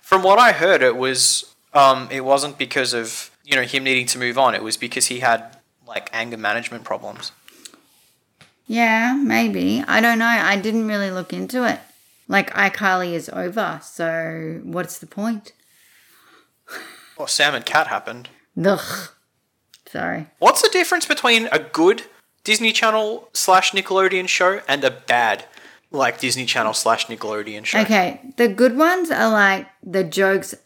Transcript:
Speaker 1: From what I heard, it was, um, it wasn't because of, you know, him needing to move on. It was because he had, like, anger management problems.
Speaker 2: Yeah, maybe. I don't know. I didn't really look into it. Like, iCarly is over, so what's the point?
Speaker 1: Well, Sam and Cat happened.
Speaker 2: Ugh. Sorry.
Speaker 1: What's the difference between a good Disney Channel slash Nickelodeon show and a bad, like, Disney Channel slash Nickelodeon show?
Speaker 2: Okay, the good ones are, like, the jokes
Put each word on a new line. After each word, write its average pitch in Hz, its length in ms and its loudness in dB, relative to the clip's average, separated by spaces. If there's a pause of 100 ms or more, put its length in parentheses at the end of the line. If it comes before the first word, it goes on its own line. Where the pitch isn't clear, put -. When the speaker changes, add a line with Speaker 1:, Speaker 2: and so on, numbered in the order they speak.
Speaker 1:
From 190 220 2
what 196 160 6
I 233 140 8
heard, 156 280 4
it 123 140 4
was, 127 580 -2 (200)
um, 131 380 6
it 135 120 -6
wasn't 139 340 0
because 127 360 -2
of, 113 360 -8 (140)
you 143 140 0
know, 127 60 2
him 135 200 -4
needing 127 240 0
to 127 120 -4
move 123 180 -2
on. 123 180 4
It 104 80 -6
was 110 140 -6
because 123 300 -4
he 123 120 -6
had, 117 380 -2 (280)
like, 110 280 -12
anger 117 240 -8
management 110 480 -6
problems. - 480 -10 (1300)
Speaker 2:
Yeah, 226 480 2
maybe. 226 720 0
I 214 140 2
don't 233 160 2
know. 226 80 0
I 202 320 2
didn't 220 300 -2
really 202 240 -4
look 185 220 -8
into 226 360 -4
it. - 100 -4 (480)
Like, 196 260 0
iCarly 190 600 0
is 165 160 -8
over, 170 540 -6
so 165 800 -8
what's 170 340 -8
the - 80 -18
point? 214 480 -6 (1600)
Speaker 1:
Well, 147 100 -10
Sam 143 280 0
and 117 100 -8
Cat 156 220 0
happened. 120 420 -8 (340)
Speaker 2:
Ugh. 190 460 -2 (800)
Sorry. 165 380 -8 (120)
Speaker 1:
What's 508 220 4
the 427 80 2
difference 359 360 0
between 233 460 2
a - 80 2
good 185 440 2 (400)
Disney 220 280 2
Channel 220 640 0
slash - 380 4
Nickelodeon 190 560 0
show 185 400 2
and 139 160 0
a 127 80 2
bad, 120 540 0 (460)
like, 131 280 -2
Disney 127 260 -4
Channel 110 280 -2
slash 113 340 0
Nickelodeon 107 580 -10
show? - 160 0
Speaker 2:
Okay, 196 380 0 (180)
the 233 100 4
good 233 300 2
ones 330 340 2
are, 226 200 0
like, 196 360 2 (160)
the 185 200 -2
jokes 190 500 0 (120)